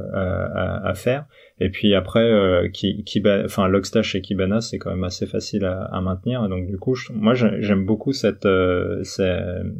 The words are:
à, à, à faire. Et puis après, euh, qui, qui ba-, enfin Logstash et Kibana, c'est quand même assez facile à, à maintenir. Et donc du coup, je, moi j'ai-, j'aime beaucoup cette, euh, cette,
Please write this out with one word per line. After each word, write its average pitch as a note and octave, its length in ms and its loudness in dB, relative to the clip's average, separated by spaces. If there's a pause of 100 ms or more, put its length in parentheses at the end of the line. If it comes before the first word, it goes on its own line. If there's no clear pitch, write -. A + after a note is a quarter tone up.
(140)
à, F#2 320 -2
à, F#2 420 -4
à F#2+ 80 0
faire. C3 300 -2 (340)
Et G2 100 2
puis G2+ 240 2
après, F#2+ 300 2
euh, F#2+ 460 4
qui, G2 340 -4
qui - 160 -4
ba-, G2 260 4
enfin F#2+ 220 0
Logstash G2 480 2
et F#2 60 -2
Kibana, G2 400 0
c'est - 180 -6
quand - 100 -8
même F#2 140 -2
assez - 240 -6
facile F#2+ 380 -4
à, F#2 180 -4
à F#2 180 -6
maintenir. F#2+ 420 -2
Et G2+ 60 0
donc F#2 160 -4
du F#2+ 140 -6
coup, B2+ 160 -2
je, - 160 -10
moi A2+ 240 2
j'ai-, G#2+ 260 2
j'aime G2 240 2
beaucoup A2 280 0
cette, G#2+ 340 0
euh, F#2 560 2
cette, F#2 640 -2 (140)